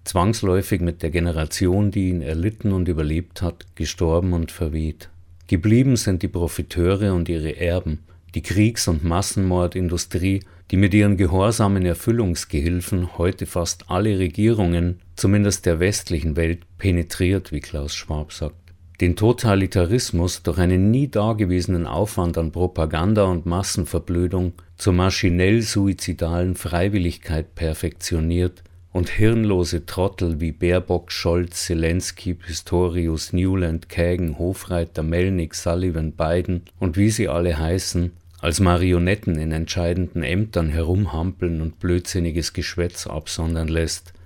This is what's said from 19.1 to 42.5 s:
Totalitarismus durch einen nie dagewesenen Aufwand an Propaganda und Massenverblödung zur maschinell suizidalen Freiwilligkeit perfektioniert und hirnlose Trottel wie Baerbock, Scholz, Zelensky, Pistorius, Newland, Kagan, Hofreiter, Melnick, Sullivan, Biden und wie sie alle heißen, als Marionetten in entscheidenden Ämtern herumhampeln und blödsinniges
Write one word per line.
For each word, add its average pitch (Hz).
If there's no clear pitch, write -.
Totalitarismus 98
durch 85
einen 92
nie 135
dagewesenen 92
Aufwand 85
an 82
Propaganda 87
und 87
Massenverblödung 90
zur -
maschinell 92
suizidalen 90
Freiwilligkeit 87
perfektioniert 82
und 92
hirnlose 101
Trottel 90
wie 80
Baerbock, 87
Scholz, 87
Zelensky, 85
Pistorius, 85
Newland, 90
Kagan, 87
Hofreiter, 85
Melnick, 87
Sullivan, 85
Biden 85
und 87
wie 101
sie 107
alle 85
heißen, 87
als 80
Marionetten 90
in 80
entscheidenden 85
Ämtern 87
herumhampeln 85
und 80
blödsinniges 85